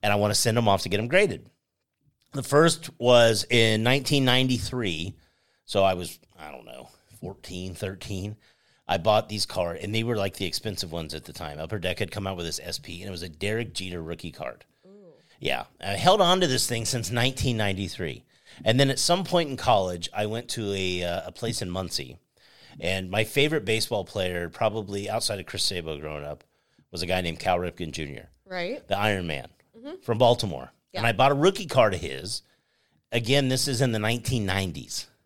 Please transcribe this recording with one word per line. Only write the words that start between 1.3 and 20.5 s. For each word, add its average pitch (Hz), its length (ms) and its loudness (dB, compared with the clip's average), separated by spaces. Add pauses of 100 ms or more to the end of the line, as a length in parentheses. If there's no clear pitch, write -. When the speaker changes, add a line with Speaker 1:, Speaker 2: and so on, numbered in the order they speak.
Speaker 1:
The 135 100 -6
first 160 560 4
was 120 500 6
in 110 320 4
nineteen 135 420 2
ninety-three, 123 920 0 (500)
so 98 180 2
I 95 120 4
was, 87 240 -10 (180)
I 76 140 -16
don't 62 140 -16
know, 60 240 -16 (300)
fourteen, 92 540 -10
thirteen. 98 640 -8 (520)
I 95 120 0
bought 107 300 4
these 104 180 -2
cards, 87 360 -4
and 101 120 -4
they 113 80 2
were, 117 120 0
like, 98 220 -2
the 95 80 -2
expensive 90 460 -6
ones 80 240 -6
at 76 100 -12
the 71 80 -16
time. 73 260 -10
Upper 85 200 -6
Deck 87 180 -2
had 101 140 -4
come 98 160 -6
out 95 100 -6
with 87 80 -6
this 80 160 -6
S - 160 -8
P, 85 240 -12
and 95 60 -12
it 98 40 -10
was 87 120 -10
a 85 60 -10
Derek 104 440 -4
Jeter 90 300 -8
rookie 82 280 -10
card. - 340 -12 (200)
Speaker 2:
Ooh. 196 280 -20 (260)
Speaker 1:
Yeah. 65 260 -4 (140)
I 98 140 -6
held 175 280 4
on 185 200 6
to 175 60 2
this 127 200 0
thing 117 180 -2
since 107 260 -4
nineteen 123 460 0
ninety-three. 95 680 -4 (420)
And 117 140 4
then 139 100 6
at - 100 -2
some 180 240 2
point 170 260 2
in 131 80 -6
college, 92 560 2
I 107 120 -2
went 113 240 -6
to 104 240 -4